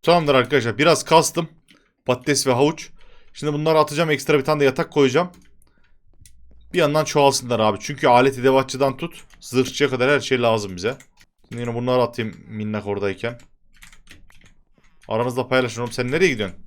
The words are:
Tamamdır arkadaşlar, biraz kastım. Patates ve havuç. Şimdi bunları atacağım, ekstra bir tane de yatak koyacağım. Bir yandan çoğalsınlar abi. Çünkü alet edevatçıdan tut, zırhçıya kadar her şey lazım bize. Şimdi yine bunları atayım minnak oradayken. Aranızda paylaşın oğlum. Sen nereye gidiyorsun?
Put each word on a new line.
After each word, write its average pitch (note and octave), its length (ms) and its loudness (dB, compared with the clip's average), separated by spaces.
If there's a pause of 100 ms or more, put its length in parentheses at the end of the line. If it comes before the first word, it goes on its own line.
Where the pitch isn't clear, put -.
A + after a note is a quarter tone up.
Tamamdır E3 340 4
arkadaşlar, A#2+ 420 0
biraz D3+ 280 2
kastım. E3 440 2 (560)
Patates C3 420 -2
ve C3 40 2
havuç. C#3+ 380 0 (440)
Şimdi D3 200 -6
bunları D#3 260 0
atacağım, D3+ 320 0
ekstra D3 280 0
bir C3 40 -4
tane D3+ 160 0
de C#3+ 60 2
yatak C3+ 260 0
koyacağım. D3 400 2 (1400)
Bir F3 60 -2
yandan D3+ 260 2
çoğalsınlar C3+ 540 2
abi. A2 200 2
Çünkü D3 280 -4
alet C3 300 4
edevatçıdan C3 600 0
tut, - 260 -12 (160)
zırhçıya B2+ 500 -2
kadar B2 200 0
her C#3+ 100 2
şey C3 220 -2
lazım A2 340 0
bize. G#2+ 220 -6 (520)
Şimdi A#2+ 120 -12
yine A#2+ 140 -8
bunları B2 260 0
atayım A#2 340 -4 (120)
minnak G#2+ 400 -8
oradayken. G2+ 520 -6 (1700)
Aranızda B2 400 -2
paylaşın B2 340 0
oğlum. A#2+ 100 -8
Sen B2 200 -6
nereye E3+ 180 2
gidiyorsun? G#2+ 380 -6